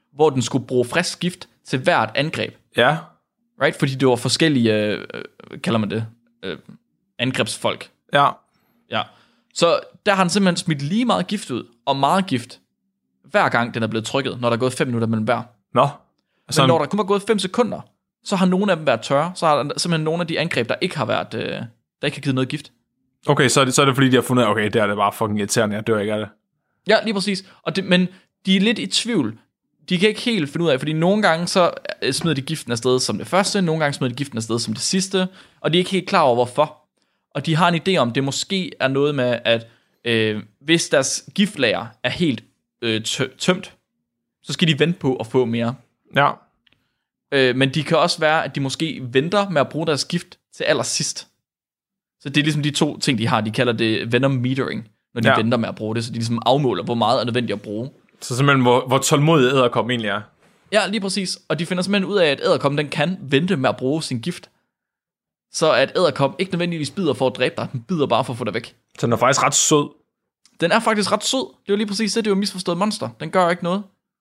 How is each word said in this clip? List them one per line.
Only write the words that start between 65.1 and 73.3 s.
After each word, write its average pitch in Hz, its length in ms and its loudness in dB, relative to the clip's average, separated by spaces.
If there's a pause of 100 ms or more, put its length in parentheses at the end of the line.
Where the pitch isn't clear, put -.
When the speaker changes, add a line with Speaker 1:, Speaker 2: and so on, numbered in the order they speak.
Speaker 1:
Så 156 220 2
at 131 240 2
edderkoppen 143 420 0
ikke 185 120 -4
nødvendigvis 170 400 -4
bider 165 220 -2
for 127 140 0
at 123 80 -2
dræbe 127 220 -2
dig, 113 140 -4
den 120 100 -8
bider 151 260 -2
bare 113 160 2
for 123 100 -6
at 113 40 -8
få 123 60 -8
dig 104 100 -4
væk. - 220 -10 (240)
Speaker 2:
Så - 80 0
den 120 60 0
er 110 40 2
faktisk 127 260 2
ret 139 100 2
sød. 147 360 2 (720)
Speaker 1:
Den 170 100 0
er 226 80 4
faktisk 214 320 0
ret 208 120 0
sød. - 160 -2
Det - 300 -8
er 202 40 0
jo - 20 2
lige 214 120 -2
præcis 196 260 -2
det, 220 120 0
det 214 40 2
er 196 60 2
jo 196 40 2
misforstået 185 380 -4
monster. 202 320 -4 (100)
Den 156 120 -10